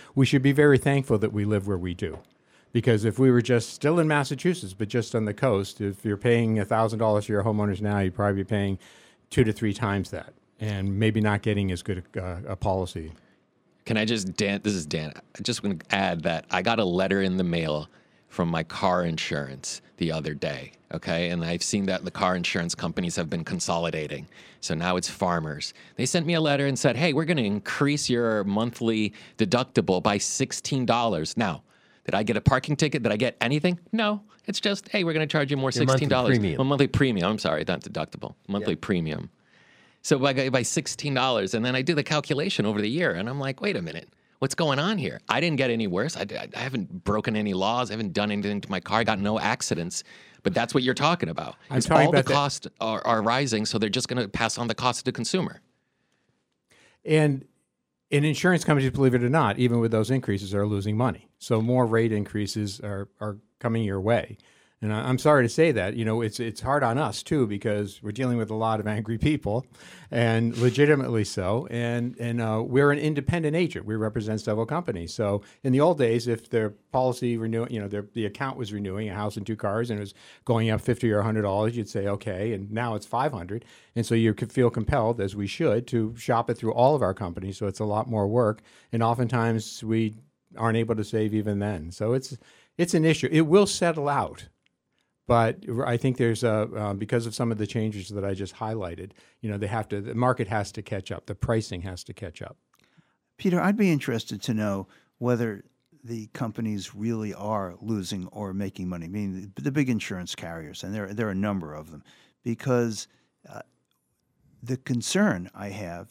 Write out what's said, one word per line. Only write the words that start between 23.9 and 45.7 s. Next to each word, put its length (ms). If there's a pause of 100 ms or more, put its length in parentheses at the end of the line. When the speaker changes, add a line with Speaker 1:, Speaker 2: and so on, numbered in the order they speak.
Speaker 2:
So 140
now 220
it's 120
Farmers. 640 (220)
They 100
sent 220
me 80
a 40
letter 280
and 100
said, 180
"Hey, 160
we're 140
gonna 160
increase 680
your 360
monthly 680 (260)
deductible 640
by 160
sixteen 640
dollars." 520
Now, 260 (420)
did 80
I 80
get 160
a 40
parking 340
ticket? 260
Did 100
I 60
get 240
anything? 380 (120)
No. 300 (240)
It's 140
just, 300
"Hey, 140
we're 100
gonna 120
charge 240
you 80
more, 140
Speaker 3:
Your 100
monthly 120
Speaker 2:
sixteen 160
dollars." 280
Speaker 3:
premium. 240
Speaker 2:
A 20
monthly 240
premium. 440
I'm 80
sorry, 280
not 140
deductible. 540 (120)
Monthly 260
Speaker 3:
Yeah. 60
Speaker 2:
premium. 520 (720)
So 160
by, 300
by 120
sixteen 540
dollars, 400
and 100
then 100
I 60
do 140
the 80
calculation 640
over 120
the 120
year, 200
and 160
I'm 120
like, 200
Wait 160
a 60
minute. 260 (320)
What's 160
going 240
on 180
here? 300
I 140
didn't 160
get 120
any 180